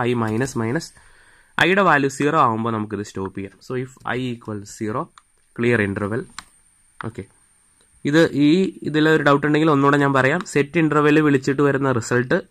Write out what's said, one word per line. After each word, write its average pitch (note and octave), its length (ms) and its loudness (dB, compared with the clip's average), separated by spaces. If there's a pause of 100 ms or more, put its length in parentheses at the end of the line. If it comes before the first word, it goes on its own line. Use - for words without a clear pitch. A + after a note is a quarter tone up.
i B2 60 0 (120)
മൈനസ് A2+ 380 -4
മൈനസ് A#2+ 280 -4 (760)
ഐയുടെ F#3+ 240 2
വാല്യൂ C#3 300 2
സീറോ D3 260 0
ആകുമ്പോൾ A2+ 320 -2
നമുക്കിത് G#2 340 -6
സ്റ്റോപ്പ് F#2+ 280 -8
ചെയ്യാം. G2 180 -12 (100)
So C3 60 -12 (120)
if C3 60 -18 (240)
i B2+ 60 -6 (100)
equals G#2+ 480 -12
zero, A2+ 240 -6 (540)
clear A#2 220 0 (100)
interval. G2+ 340 -4 (840)
ഓക്കെ, G2 160 -14 (880)
ഇത് D#3+ 120 6 (240)
ഈ - 20 6 (420)
ഇതിലൊരു D#3 380 2
ഡൗട്ട് C#3+ 200 4
ഉണ്ടെങ്കിൽ D3+ 260 2
ഒന്നുകൂടെ C#3+ 300 4
ഞാൻ C#3 140 2
പറയാം. C#3 220 2 (140)
സെറ്റ് D3 300 0
ഇന്റർവെൽ D3+ 440 4
വിളിച്ചിട്ട് C#3 400 0
വരുന്ന C3+ 300 0
റിസൾട്ട് B2 400 0 (120)